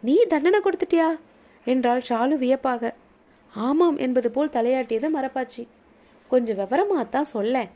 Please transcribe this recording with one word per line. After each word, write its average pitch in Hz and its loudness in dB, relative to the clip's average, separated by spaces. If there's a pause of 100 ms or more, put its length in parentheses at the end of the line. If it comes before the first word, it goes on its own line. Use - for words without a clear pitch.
நீ 262 2 (100)
தண்டனை 339 2
கொடுத்துட்டியா?" 339 0 (560)
என்றாள் 247 0
ஷாலு 247 0
வியப்பாக. 254 -2 (580)
"ஆமாம்" 294 2
என்பது 247 0
போல் 285 -2
தலையாட்டியது 240 0
மரப்பாச்சி. 262 -6 (680)
"கொஞ்சம் 226 2
விவரமாத்தான் 285 0
சொல்லேன்" 226 -2